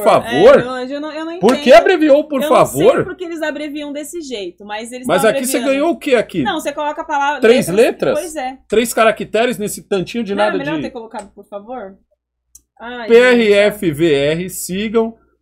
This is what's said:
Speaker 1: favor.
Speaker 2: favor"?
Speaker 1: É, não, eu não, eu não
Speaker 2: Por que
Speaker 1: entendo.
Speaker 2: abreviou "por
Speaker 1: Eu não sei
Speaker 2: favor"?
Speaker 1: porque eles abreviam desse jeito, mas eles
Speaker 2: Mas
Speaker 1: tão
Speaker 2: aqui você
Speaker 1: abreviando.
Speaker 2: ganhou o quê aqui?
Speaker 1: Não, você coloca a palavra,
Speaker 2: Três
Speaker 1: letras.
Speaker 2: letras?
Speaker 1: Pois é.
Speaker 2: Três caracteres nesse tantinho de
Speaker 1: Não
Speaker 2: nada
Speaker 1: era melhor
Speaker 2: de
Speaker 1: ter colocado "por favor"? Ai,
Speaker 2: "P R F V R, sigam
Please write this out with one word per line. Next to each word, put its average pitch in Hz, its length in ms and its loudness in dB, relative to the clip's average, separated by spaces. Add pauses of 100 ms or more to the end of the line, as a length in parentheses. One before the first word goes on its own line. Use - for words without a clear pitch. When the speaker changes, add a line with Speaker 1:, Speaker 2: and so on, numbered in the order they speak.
Speaker 1:
favor. 190 220 4
Speaker 2:
favor"? 269 360 6
Speaker 1:
É, - 40 0
não, 254 160 -8
eu 262 200 -8
não, 302 140 -10
eu 311 120 -8
não 330 140 -10
Speaker 2:
Por 254 140 4
que - 160 0
Speaker 1:
entendo. 254 60 10
Speaker 2:
abreviou 302 520 6
"por 269 140 -4
Speaker 1:
Eu 294 80 -2
não 202 160 4
sei 131 220 -2
Speaker 2:
favor"? 349 180 4
Speaker 1:
porque 370 200 -12
eles 330 180 -10
abreviam 294 500 -8
desse 302 280 -10
jeito, 208 440 -12
mas 214 260 -12
eles 254 140 -12
Speaker 2:
Mas 180 160 0
Speaker 1:
tão 220 80 4
Speaker 2:
aqui 247 160 0
você 277 120 -2
Speaker 1:
abreviando. 269 140 -2 (120)
Speaker 2:
ganhou 339 100 2
o - 60 -10
quê 269 160 0
aqui? 196 260 0
Speaker 1:
Não, 330 180 -2
você 294 140 -6
coloca 302 300 -6
a - 20 -16
palavra, 285 360 -4
Speaker 2:
Três 247 260 4
Speaker 1:
letras. 196 480 0
Speaker 2:
letras? 294 40 -4
Speaker 1:
Pois 320 160 -10
é. 262 220 -8 (100)
Speaker 2:
Três 233 240 -2
caracteres 220 680 0
nesse 202 280 -8
tantinho 202 360 -4
de 196 100 -8
Speaker 1:
Não 202 100 -4
Speaker 2:
nada 208 120 0
Speaker 1:
era - 20 -4
melhor 190 200 -4
Speaker 2:
de 220 40 -6
Speaker 1:
ter 254 80 -8
colocado 226 420 -14
"por 202 160 -20
favor"? 208 480 -14 (840)
Ai, 240 280 -12
Speaker 2:
"P 233 80 6
R 240 380 6
F 202 380 2
V 156 200 0
R, 156 380 0
sigam 220 680 -4 (260)